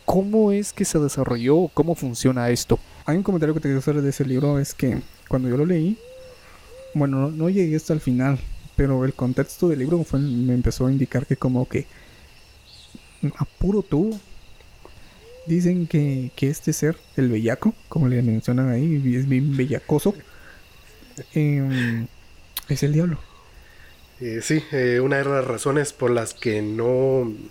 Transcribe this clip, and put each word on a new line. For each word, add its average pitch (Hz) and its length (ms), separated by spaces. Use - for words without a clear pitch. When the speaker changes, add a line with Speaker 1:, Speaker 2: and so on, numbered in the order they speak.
Speaker 1:
cómo 202 480
es 202 220
que - 100
se 170 160
desarrolló, 139 760
cómo 160 220
funciona 127 540
esto. 120 300
Hay 147 100
un 196 80
comentario 160 300
que 151 80
te 147 80
quiero 135 100
hacer 147 220
de 139 80
ese 135 160
libro, 139 340
es 139 140
que - 260
cuando 127 180
yo 120 80
lo 143 100
leí, 175 320
bueno, 139 280
no, 139 100
no 160 180
llegué 180 280
hasta 160 160
el 156 80
final, 131 360
pero 135 300
el 135 80
contexto 135 560
del 147 100
libro 160 240
fue, 139 160
me 127 340
empezó 123 340
a 131 40
indicar 135 360
que 135 100
como 127 320
que, - 160
a - 80
puro 196 380
tubo, 202 360
dicen 175 420
que, 135 480
que 135 140
este 156 240
ser, 151 240
el 131 140
bellaco, 113 440
como 135 220
le 123 120
mencionan 123 480
ahí, 143 260
es 135 140
bien 135 260
bellacoso, 135 580
em, 131 720
es 139 140
el 147 100
diablo. 160 260
Speaker 2:
Eh, 113 220
sí, 151 300
eh, 123 280
una 139 180
de 139 80
las 139 200
razones 139 480
por 123 180
las 117 220
que 107 280
no 123 680